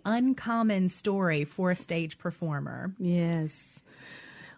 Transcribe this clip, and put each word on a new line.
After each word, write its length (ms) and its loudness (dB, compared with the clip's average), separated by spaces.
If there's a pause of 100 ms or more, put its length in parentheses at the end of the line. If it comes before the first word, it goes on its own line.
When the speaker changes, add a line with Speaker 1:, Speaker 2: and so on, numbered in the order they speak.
Speaker 1:
uncommon 840 2
story 560 0
for 240 0
a 60 2
stage 480 -4
performer. 760 -4
Speaker 2:
Yes. 840 0 (760)